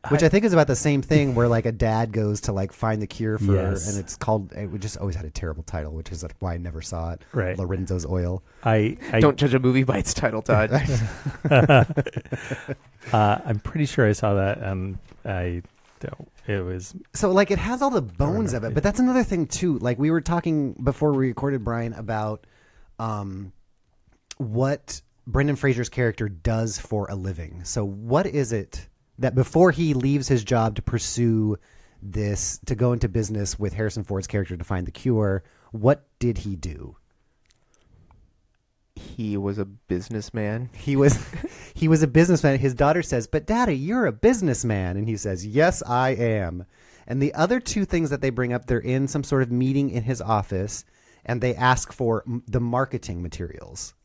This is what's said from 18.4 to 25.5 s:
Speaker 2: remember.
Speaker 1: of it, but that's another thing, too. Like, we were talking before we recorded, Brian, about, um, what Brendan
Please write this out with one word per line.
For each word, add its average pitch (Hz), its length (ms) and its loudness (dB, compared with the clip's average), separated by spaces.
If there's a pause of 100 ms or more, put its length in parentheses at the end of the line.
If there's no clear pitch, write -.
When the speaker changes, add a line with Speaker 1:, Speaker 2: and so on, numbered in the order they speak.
Speaker 2:
remember. 117 140 -4
Speaker 1:
of - 40 -4
it, - 20 -6
but - 100 0
that's 202 160 0
another 254 240 4
thing, 170 220 0
too. 165 320 0
Like, 120 220 -2
we 147 100 2
were 165 120 2
talking 165 520 0
before 143 400 0
we 131 140 4
recorded, 135 360 -2
Brian, 117 300 -4
about, 107 540 -6 (500)
um, 101 540 -8 (840)
what 135 640 -2 (260)
Brendan 139 280 2